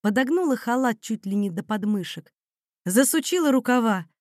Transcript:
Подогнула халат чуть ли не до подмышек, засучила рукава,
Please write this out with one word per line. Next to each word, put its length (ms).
Подогнула 560
халат 440
чуть 240
ли 120
не 120
до 140
подмышек, 680
засучила 680
рукава, 540